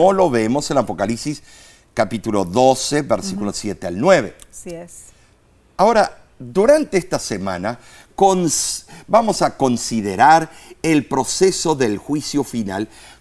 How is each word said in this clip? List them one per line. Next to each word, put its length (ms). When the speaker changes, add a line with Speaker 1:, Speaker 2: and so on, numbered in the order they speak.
Speaker 1:
Claro. 60
Speaker 2:
lo 160
vemos 400
en 80
Apocalipsis 640
capítulo 500
doce, 580
versículos 540
Speaker 1:
Ujú. 40
Speaker 2:
siete 260
al 140
nueve. 340
Speaker 1:
Así 200
es. 340
Speaker 2:
Ahora, 420
durante 600
esta 200
semana, 600
cons-, 720
vamos 360
a 140
considerar 960
el 240
proceso 680
del 240
juicio 460
final 440